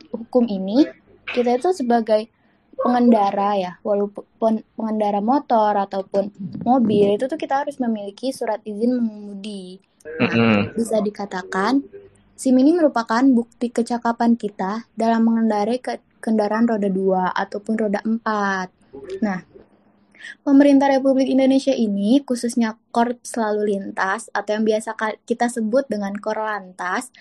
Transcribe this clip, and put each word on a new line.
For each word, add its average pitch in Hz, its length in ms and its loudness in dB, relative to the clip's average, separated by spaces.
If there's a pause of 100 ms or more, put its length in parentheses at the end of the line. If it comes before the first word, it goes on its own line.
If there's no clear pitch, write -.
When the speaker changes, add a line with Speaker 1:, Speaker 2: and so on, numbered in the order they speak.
(120)
Speaker 1:
hukum 233 360 -2
ini, 202 400 0 (480)
kita 240 200 2
itu 359 200 0
sebagai 226 520 0 (520)
pengendara 214 800 4
ya, 180 240 -6
walaupun 214 800 -2 (120)
pengendara 214 480 -2
motor 226 520 2
ataupun 196 560 -2 (320)
mobil, 208 520 4
itu 240 120 -4
tuh 320 120 -6
kita 285 240 -2
harus 294 160 -8
memiliki 220 560 -6
surat 214 280 -4
izin 226 340 -2
mengemudi. 202 800 -8 (240)
Nah, - 300 -4
Speaker 2:
Mm-mm. 113 420 2
Speaker 1:
bisa 220 300 -2
dikatakan, 202 800 -2 (500)
sim 254 240 0
ini 277 160 6
merupakan 240 480 2
bukti 240 480 2
kecakapan 233 640 0
kita 208 540 -4 (100)
dalam 226 300 2
mengendarai 226 500 0
ke-, 240 240 -8 (220)
kendaraan 220 420 2
roda 208 240 0
dua 185 480 0
ataupun 214 480 -4
roda 202 160 -2
empat. 202 720 -4 (480)
Nah, 196 180 -2 (1000)
pemerintah 277 500 6
Republik 269 360 2
Indonesia 269 460 2
ini, 214 480 2
khususnya 233 560 -2 (140)
Korps 240 440 -2
Lalu 214 400 0
Lintas, 196 560 -4
atau 208 220 -6
yang 214 120 0
biasa 220 280 -2
ka-, 220 300 -6
kita 240 240 -2
sebut 240 400 -2
dengan 202 280 -4
Korlantas, 208 960 -6 (120)